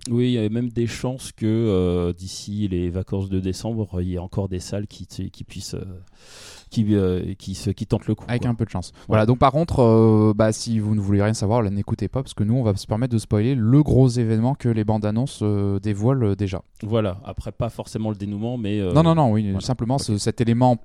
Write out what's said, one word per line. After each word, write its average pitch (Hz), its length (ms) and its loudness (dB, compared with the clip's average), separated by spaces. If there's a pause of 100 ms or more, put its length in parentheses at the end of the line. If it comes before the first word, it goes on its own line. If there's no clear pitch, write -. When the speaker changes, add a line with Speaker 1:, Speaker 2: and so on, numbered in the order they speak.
Speaker 1:
Oui, 123 180 0
il 127 40 0
y 123 60 0
a 107 100 0
même 120 220 -4
des 117 180 -2
chances 127 460 -8
que, - 120 -4
euh, 92 680 2
d'ici 98 560 -8
les 87 200 -2
vacances 95 400 -4
de 95 120 -2
décembre, 95 600 -4
il 90 60 -2
y 90 80 -4
ait 87 40 -6
encore 95 280 -6
des 92 120 -6
salles 101 280 -8
qui, - 200 -18
qui 92 360 -10
puissent, - 300 -14
euh, 90 100 -8 (840)
qui, 113 160 0 (100)
euh, 92 420 0
qui - 180 -10
se, - 140 -6
qui 101 160 -4
tentent - 220 -2
le 110 80 0
coup, - 140 -8
Speaker 2:
Avec 120 140 -2
Speaker 1:
quoi. 123 80 0
Speaker 2:
un 117 40 -4
peu 113 80 -4
de 107 60 -4
chance. 90 240 -10
Speaker 1:
Ouais. - 160 -20
Speaker 2:
Voilà, 110 160 4
donc 123 140 4
par 135 120 6
contre, 156 300 2
euh, 110 520 6
bah, 110 200 2
si 113 260 -2
vous 107 160 0
ne 107 60 0
voulez 98 200 2
rien 107 120 2
savoir, 110 280 0
là, 101 80 0
n'écoutez 101 380 -4
pas, 131 160 -4
parce - 100 -16
que 104 120 -2
nous, 110 100 2
on 131 80 0
va 107 140 2
se - 100 -14
permettre 120 240 -2
de 113 80 0
spoiler 110 360 0
le 127 280 4
gros 127 240 4
événement 117 480 0
que - 140 -2
les 110 160 2
bandes 107 180 0
annonces, 110 380 -2
euh, 101 400 0
dévoilent, 107 420 0
euh, 101 140 2
déjà. 98 240 -4 (200)
Speaker 1:
Voilà, 104 440 -2
après, 98 260 -10
pas - 160 -4
forcément 110 420 -6
le 104 60 -4
dénouement, 104 420 -6
mais, 104 220 -2
euh, 92 140 0
Speaker 2:
Non, 156 100 6
non, 165 120 4
non, 135 180 4
oui, 107 180 2
Speaker 1:
voilà. 95 80 -2
Speaker 2:
simplement 120 360 -2
Speaker 1:
Ok. 139 80 -4
Speaker 2:
ce, 104 140 -2
cet 107 220 -4
élément 117 440 4